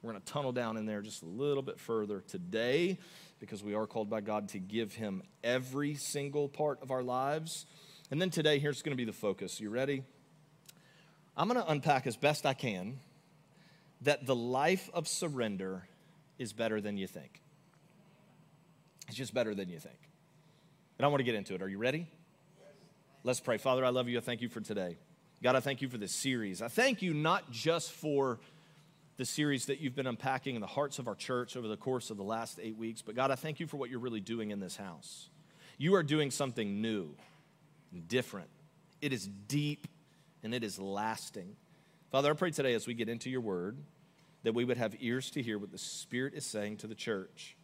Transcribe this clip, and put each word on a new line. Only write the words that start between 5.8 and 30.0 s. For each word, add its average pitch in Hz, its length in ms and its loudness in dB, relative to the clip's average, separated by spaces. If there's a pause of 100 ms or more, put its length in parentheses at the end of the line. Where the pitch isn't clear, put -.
single 143 540 -2
part 143 340 0
of 131 80 -10
our 127 120 0
lives. 139 640 -2 (440)
And 147 100 2
then 185 100 4
today, 151 280 6
here's 147 220 2
gonna 143 160 0
be 123 80 0
the 107 80 -2
focus. 98 480 -2
You 107 80 -4
ready? 131 360 0 (1300)
I'm 165 120 2
gonna 240 200 2
unpack 139 380 6
as 117 100 0
best 151 300 4
I 135 80 4
can 107 440 -4 (1040)
that 139 240 4
the 131 100 4
life 131 600 2
of 165 120 0
surrender 98 800 -2 (520)
is 107 160 -6
better 110 260 2
than 104 160 -2
you 95 100 -2
think. - 360 -14 (1600)
It's 113 100 -10
just 120 180 -6
better 110 200 2
than 98 140 -2
you 85 100 -10
think. - 200 -16 (1000)
And 123 60 4
I 143 40 8
wanna 139 160 6
get 120 100 4
into 98 200 -2
it. 90 60 -4
Are 95 80 -2
you 98 100 -4
ready? 139 280 0 (1160)
Let's 123 180 2
pray. 113 180 2
Father, 131 260 4
I 127 60 6
love 123 180 2
you. 120 80 2
I 117 60 0
thank 120 180 -2
you 120 80 -2
for 110 140 -6
today. 92 340 -2 (460)
God, 127 140 6
I 127 40 6
thank 139 200 -2
you 135 80 -2
for 123 100 -6
this 101 140 -4
series. 107 480 0
I 117 80 -4
thank 240 320 4
you 175 140 2
not 160 360 2
just 156 420 2
for 139 480 2 (760)
the 131 100 -2
series 147 400 2
that 139 140 -2
you've 131 140 -2
been 131 120 0